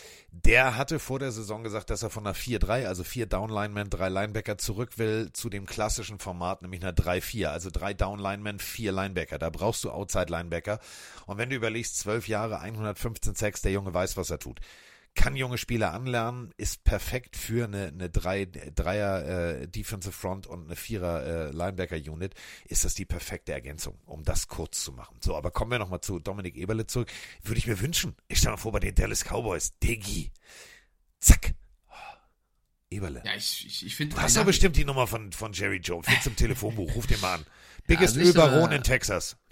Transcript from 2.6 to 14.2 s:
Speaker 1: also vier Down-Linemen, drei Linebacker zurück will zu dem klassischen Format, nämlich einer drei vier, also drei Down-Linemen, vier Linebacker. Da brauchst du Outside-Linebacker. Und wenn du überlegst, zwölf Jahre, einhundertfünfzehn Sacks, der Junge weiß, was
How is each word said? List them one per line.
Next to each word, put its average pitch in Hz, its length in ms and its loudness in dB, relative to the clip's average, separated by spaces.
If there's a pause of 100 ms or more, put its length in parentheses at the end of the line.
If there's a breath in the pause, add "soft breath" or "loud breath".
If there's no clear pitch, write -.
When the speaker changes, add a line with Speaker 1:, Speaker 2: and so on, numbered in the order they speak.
Speaker 1:
also 90 160 -4
vier 113 240 -6
Down-Linemen, 104 600 -2
drei 95 200 -2
Linebacker 104 500 -4
zurück 117 400 -6
will 110 340 -2
zu - 160 -6
dem 98 160 -8
klassischen 107 540 -4
Format, 90 420 -4
nämlich 90 220 -10
einer 95 100 -4
drei 87 280 2
vier, 90 300 -2
also 85 200 -6
drei 98 240 -4
Down-Linemen, 101 640 -4
vier 104 340 -4
Linebacker. 92 460 -4
Da 82 100 -2
brauchst 82 360 -2
du 82 60 -6
Outside-Linebacker. 87 880 -4 (460 loud breath)
Und 101 120 -8
wenn 123 120 -2
du 135 60 -2
überlegst, 113 420 -4
zwölf 104 300 -2
Jahre, 107 320 -2
einhundertfünfzehn 107 720 -4
Sacks, - 280 -2
der 98 100 2
Junge 95 220 -2
weiß, 92 220 0
was 92 140 -4